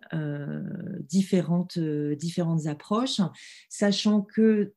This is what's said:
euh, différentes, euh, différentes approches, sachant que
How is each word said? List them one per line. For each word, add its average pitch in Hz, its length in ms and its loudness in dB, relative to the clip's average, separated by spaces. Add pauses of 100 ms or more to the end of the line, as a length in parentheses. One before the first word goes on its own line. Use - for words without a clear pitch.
(140)
euh, 147 480 -6 (380)
différentes, 180 800 0
euh, 147 360 0
différentes 165 520 0
approches, 208 540 -2 (480)
sachant 208 540 2
que 208 540 2